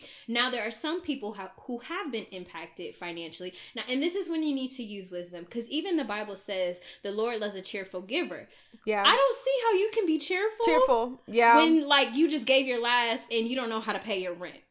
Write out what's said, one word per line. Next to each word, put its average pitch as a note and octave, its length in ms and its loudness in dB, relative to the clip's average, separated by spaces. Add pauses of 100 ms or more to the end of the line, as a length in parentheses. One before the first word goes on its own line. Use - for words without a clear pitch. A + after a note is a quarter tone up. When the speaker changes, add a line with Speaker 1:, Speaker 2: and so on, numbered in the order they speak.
(280)
Speaker 1:
Now, A#3+ 220 0
there A#3 140 -4
are A3+ 60 -4
some D#4 300 -4
people G#3+ 320 -6
ha-, F#3+ 180 -12 (120)
who A#3+ 180 -8
have E4+ 320 -8
been G#3+ 140 -6
impacted E3+ 680 -12
financially. E3+ 580 -10 (220)
Now, A3 140 -8
and C4 120 0
this E4+ 140 0
is F4+ 140 -4
when D#4+ 160 -2
you D4 100 0
need C4 200 -4
to A#3+ 100 -6
use G3 260 -10
wisdom, F3 340 -10
'cause A#3 240 -8
even E4+ 280 -2
the C#4 80 0
Bible G#3 320 -6
says F#3 440 -4 (220)
the G3+ 80 -6
Lord A3 300 -2
loves G3+ 160 -6
a F#3+ 40 -8
cheerful F#3 420 -8
giver. A#3+ 460 -4 (360)
Speaker 2:
Yeah. B3 200 0
Speaker 1:
I F#4+ 120 6
don't C5+ 200 2
see C5 280 0
how A4+ 80 4
you G4+ 200 2
can G#4 140 0
be D#4 120 2
cheerful G#4 460 -2
Speaker 2:
Cheerful, A#4 640 4
yeah. A#3 300 8
Speaker 1:
when, D#4+ 320 6
like, C4 260 6
you D4+ 140 6
just C#4+ 160 0
gave C4 240 4
your B3 120 0
last A#3+ 520 2
and A3+ 160 0
you B3+ 80 0
don't A#3+ 120 -2
know A3 120 -2
how G#3+ 140 -2
to F#3+ 40 -2
pay G3 240 -4
your F3+ 100 -4
rent. F3 280 -12 (100)